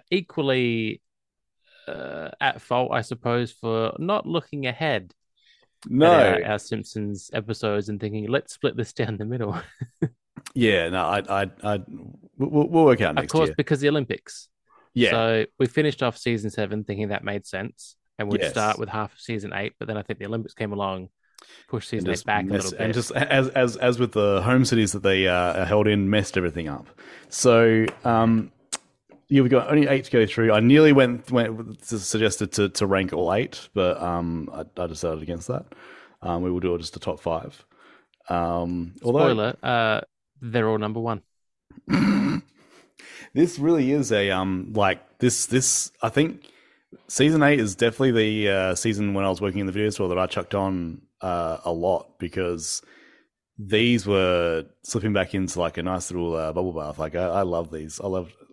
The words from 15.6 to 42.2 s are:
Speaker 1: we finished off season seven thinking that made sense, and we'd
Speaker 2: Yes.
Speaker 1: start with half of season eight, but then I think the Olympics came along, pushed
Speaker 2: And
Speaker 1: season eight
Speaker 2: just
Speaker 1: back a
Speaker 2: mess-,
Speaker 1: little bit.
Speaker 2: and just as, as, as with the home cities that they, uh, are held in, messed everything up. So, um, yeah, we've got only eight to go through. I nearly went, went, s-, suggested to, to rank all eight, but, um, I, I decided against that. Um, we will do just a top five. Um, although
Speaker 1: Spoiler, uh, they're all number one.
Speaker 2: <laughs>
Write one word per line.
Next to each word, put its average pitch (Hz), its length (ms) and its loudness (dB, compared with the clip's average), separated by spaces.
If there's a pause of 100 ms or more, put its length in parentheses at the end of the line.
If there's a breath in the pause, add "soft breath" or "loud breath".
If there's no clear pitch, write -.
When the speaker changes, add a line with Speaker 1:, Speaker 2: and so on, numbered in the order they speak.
Speaker 1:
we 131 60 2
finished 151 360 0
off 120 160 -2
season 110 320 -4
seven 107 340 -4
thinking 104 240 -4
that 98 160 -4
made 101 220 -8
sense, - 480 -12 (240)
and 104 120 -4
we'd 107 100 0
Speaker 2:
Yes. 85 100 -2
Speaker 1:
start 107 280 0
with 110 100 -8
half 107 240 -8
of - 80 -20
season 107 320 -8
eight, 98 260 -8
but 107 100 -12
then 107 80 -6
I 104 60 -8
think - 160 -10
the 101 80 -12
Olympics 110 280 -8
came 104 180 -8
along, 95 360 -6 (600 soft breath)
pushed - 240 -8
Speaker 2:
And 110 80 -4
Speaker 1:
season 90 100 -4
eight - 40 0
Speaker 2:
just - 120 -10
Speaker 1:
back 104 180 0
a - 40 -4
Speaker 2:
mess-, 98 160 0
Speaker 1:
little 92 140 -8
bit. 110 60 -4
Speaker 2:
and 110 100 0
just 117 180 -4
as, 135 380 2
as, 123 260 0
as 123 240 0
with 120 120 0
the 101 300 2
home 127 220 4
cities 113 280 2
that 101 120 -6
they, 95 240 4
uh, 90 340 2
are - 20 -2
held 104 220 2
in, 101 240 2
messed 104 260 0
everything 85 320 -2
up. 67 200 -12 (400 loud breath)
So, 113 580 4 (180)
um, 113 460 2 (800)
yeah, 139 140 6
we've 123 100 4
got 123 180 4
only 147 160 4
eight 135 200 0
to - 40 -20
go 113 160 4
through. 113 260 2
I 104 60 6
nearly 143 340 8
went, 123 380 4
went, 113 500 -2
s-, 110 220 -6
suggested 107 520 0
to, 101 160 2
to - 180 -2
rank 95 240 0
all 85 200 0
eight, - 420 -4
but, 90 280 0
um, 85 500 -4
I, 78 120 -10 (180)
I 87 60 -4
decided 80 340 -6
against 82 240 -10
that. - 200 -6 (540 loud breath)
Um, 87 220 -4
we 90 80 -2
will 90 80 -2
do 87 200 -2
just 82 180 -12
a - 40 -16
top 80 200 -6
five. - 440 -8 (640 soft breath)
Um, 87 760 -2
although 120 160 2
Speaker 1:
Spoiler, 117 420 0
uh, 113 380 0 (420)
they're 117 260 0
all 110 100 0
number 107 200 -4
one. 113 240 -6 (640)
Speaker 2:
<laughs> - 560 0 (880 loud breath)